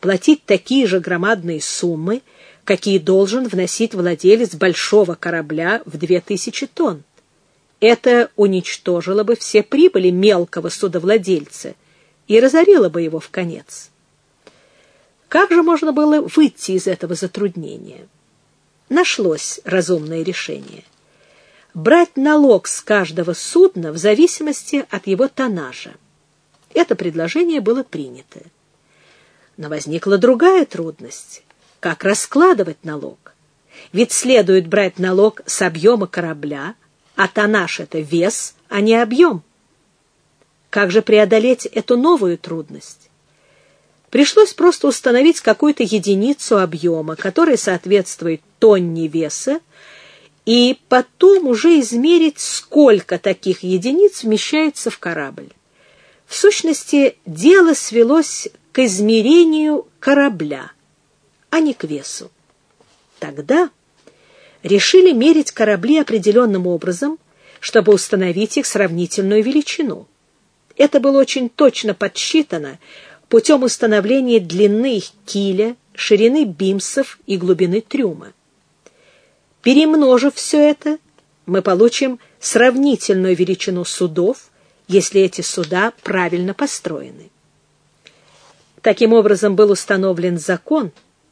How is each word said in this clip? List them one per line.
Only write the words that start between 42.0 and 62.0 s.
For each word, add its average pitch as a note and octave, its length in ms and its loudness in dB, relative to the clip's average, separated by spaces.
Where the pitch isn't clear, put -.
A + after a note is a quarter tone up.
трудность? D3 720 -16
Пришлось F#4 440 4
просто F4 320 2
установить C4+ 540 2
какую-то C#4+ 420 0
единицу G#3 800 -2
объема, D#3+ 560 -4
которая C#4+ 400 0
соответствует F3+ 840 -4
тонне F3 480 2
веса, E3 500 -4
и A#3+ 320 2
потом F4+ 580 4
уже C#4 340 2
измерить, D4 580 0
сколько G#3+ 800 2
таких F#3+ 440 -4
единиц B3+ 640 0
вмещается C#4+ 640 -2
в - 80 -10
корабль. D#3 500 -12
В - 80 -18
сущности, D#4 800 0
дело D#4 480 4
свелось A#3+ 720 0
к - 80 0
измерению C4+ 1080 2
корабля, G3+ 720 0
а D#4+ 100 0
не D4+ 140 0
к - 100 -14
весу. D3 460 -12